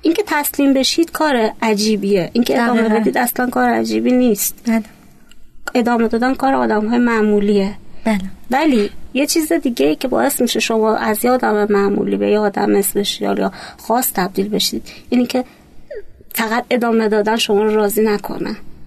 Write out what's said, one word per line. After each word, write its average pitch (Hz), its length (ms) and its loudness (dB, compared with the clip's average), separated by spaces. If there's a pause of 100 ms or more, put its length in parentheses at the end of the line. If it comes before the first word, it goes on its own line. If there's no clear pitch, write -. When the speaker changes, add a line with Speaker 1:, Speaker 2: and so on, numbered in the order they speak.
Speaker 1:
اینکه 339 240 0
تسلیم 294 480 0
بشید 302 380 0
کار 262 380 2 (120)
عجیبیه، 202 680 0
اینکه 247 300 2
ادامه 233 180 2
Speaker 2:
دقیقاً. 220 200 2
Speaker 1:
بدید - 180 0
اصلاً 247 320 0
کار 247 200 2
عجیبی 226 420 0
نیست. 247 540 0
Speaker 2:
بله. 226 160 0 (920)
Speaker 1:
ادامه 233 340 2
دادن 233 260 0
کار 269 200 0
آدم‌های 226 440 0
معمولیه. 208 760 2 (300)
Speaker 2:
بله. 214 160 0 (300)
Speaker 1:
ولی 254 400 2 (240)
یه 285 120 0
چیز 311 260 0
دیگه 269 340 0
ای 302 100 2
که 269 120 -6
باعث 247 320 0
می‌شه 240 200 0
شما 220 360 0
از 220 280 -2
یه 240 60 2
آدم 214 420 0
معمولی 196 440 2
به 202 140 0
یه 208 80 4
آدم 208 380 0
اسپشیال 202 600 -2
یا 190 140 -2 (260)
خاص 240 340 -2
تبدیل 190 360 -2
بشید، 214 400 -4 (220)
اینی 247 160 2
که 254 180 -4 (920)
فقط 233 360 -2
ادامه 226 380 2
دادن 214 280 2
شما 208 260 2
رو 214 120 2
راضی 214 280 2
نکنه. 214 540 -2 (300)